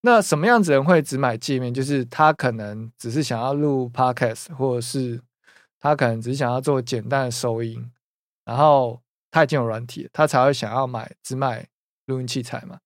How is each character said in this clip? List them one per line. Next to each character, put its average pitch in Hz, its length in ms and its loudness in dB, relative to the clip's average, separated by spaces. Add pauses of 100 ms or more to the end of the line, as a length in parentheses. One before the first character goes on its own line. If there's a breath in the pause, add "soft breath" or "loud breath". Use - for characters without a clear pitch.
那 240 140 8
什 156 180 0
么 165 80 0
样 233 160 6
子 170 80 2
人 139 140 4
会 170 160 6
只 143 160 -6
买 127 180 0
界 131 240 -4
面？ 123 140 -4
就 131 100 -2
是 135 220 -2
他 156 260 4
可 139 200 0
能 110 480 -10
只 117 120 -10
是 151 120 -2
想 117 180 -4
要 135 140 -2
录 139 360 0
podcast， 123 600 -2
或 131 220 -2
者 120 80 -2
是 120 400 -6 (580 soft breath)
他 147 160 2
可 139 100 2
能 113 140 -2
只 117 100 -8
是 135 60 -2
想 123 160 -2
要 131 80 -2
做 131 220 0
简 113 260 -6
单 135 160 0
的 123 60 -4
收 117 320 -4
音， 117 280 -10 (540)
然 117 100 -8
后 135 480 4 (280)
他 160 140 6
已 - 20 2
经 147 120 -2
有 120 80 0
软 113 200 -6
体 - 160 -14
了， - 100 -14
他 156 140 2
才 131 180 4
会 143 80 4
想 113 180 -4
要 127 160 -2
买， 113 240 -10 (120)
只 - 120 -10
买 127 320 -4 (380)
录 131 160 -4
音 127 60 -6
器 123 160 -6
材 - 240 -10
嘛。 - 200 -18